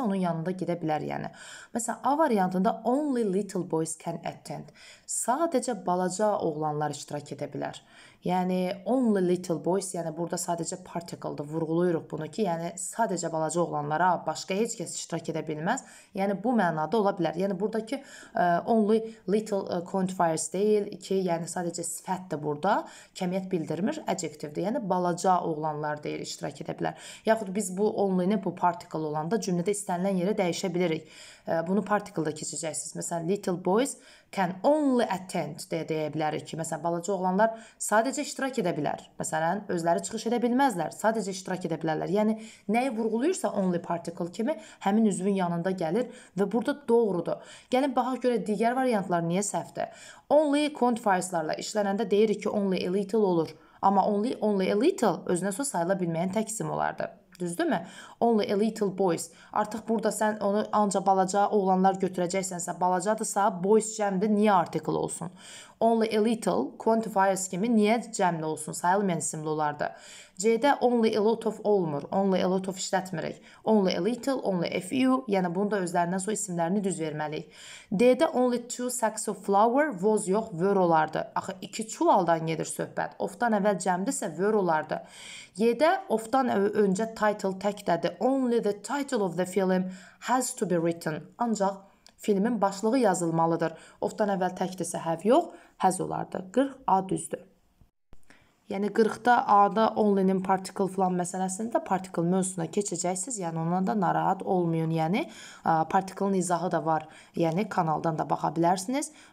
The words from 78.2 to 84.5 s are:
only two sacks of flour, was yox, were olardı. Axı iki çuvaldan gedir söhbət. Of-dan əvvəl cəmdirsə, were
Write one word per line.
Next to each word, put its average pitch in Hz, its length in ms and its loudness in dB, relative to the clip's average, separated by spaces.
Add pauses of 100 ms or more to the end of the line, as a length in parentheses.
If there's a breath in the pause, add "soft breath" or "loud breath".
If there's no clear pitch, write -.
only 247 360 0
two 247 220 -6
sacks 214 380 -2
of 190 160 -8
flour, 240 480 4
was 202 360 2
yox, 208 220 0
were 190 280 2
olardı. 165 560 2
Axı 190 260 -4
iki - 280 -8
çuvaldan 175 580 4
gedir 160 240 -2
söhbət. - 480 -6
Of-dan 214 400 0
əvvəl 196 240 2
cəmdirsə, 185 560 -2
were 208 180 2